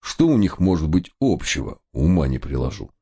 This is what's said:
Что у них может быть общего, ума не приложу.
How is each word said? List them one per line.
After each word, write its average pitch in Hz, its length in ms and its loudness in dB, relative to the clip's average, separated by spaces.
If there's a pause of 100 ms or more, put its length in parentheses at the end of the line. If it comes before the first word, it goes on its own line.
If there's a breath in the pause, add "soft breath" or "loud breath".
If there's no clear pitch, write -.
Что - 260 0
у 151 100 4
них 98 220 0
может 87 300 2
быть 87 220 0 (100)
общего, 76 580 -2 (140)
ума 78 340 2
не 65 120 -2
приложу. 60 520 -6 (100)